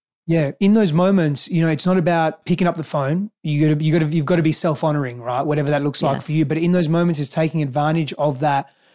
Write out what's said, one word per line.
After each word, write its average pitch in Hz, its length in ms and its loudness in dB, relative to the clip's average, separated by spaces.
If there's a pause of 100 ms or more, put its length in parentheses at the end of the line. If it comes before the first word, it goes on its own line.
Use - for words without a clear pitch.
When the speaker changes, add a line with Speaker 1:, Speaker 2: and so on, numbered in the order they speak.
(280)
Speaker 1:
Yeah, 156 320 0
in 202 140 4
those 208 180 4
moments, 170 560 2
you 165 140 0
know, 165 60 2
it's 156 160 -2
not 185 140 2
about 165 460 0
picking 180 240 0
up 170 80 0
the 156 80 -8
phone. 156 460 -4 (120)
You 151 260 2
gotta, 151 160 0
you 156 80 2
gotta, 156 140 2
you've 151 200 -2
gotta 175 160 2
be 156 100 2
self-honoring, 147 680 -2
right? 123 220 -4
Whatever 147 280 -2
that 143 120 0
looks 147 200 -2
like 139 200 -2
for - 80 -8
Speaker 2:
Yes. 156 80 0
Speaker 1:
you. 156 80 2
But 160 120 -4
in 175 120 0
those 180 180 2
moments, 170 300 0
it's 143 100 -4
taking 160 320 -2
advantage 151 540 -2
of 143 240 -2
that, 143 320 -2 (240)